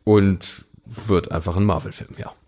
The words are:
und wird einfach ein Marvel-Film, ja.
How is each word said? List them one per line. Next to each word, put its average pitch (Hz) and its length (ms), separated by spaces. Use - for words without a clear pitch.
und 98 640
wird 104 480
einfach 85 240
ein 98 80
Marvel-Film, - 540
ja. - 140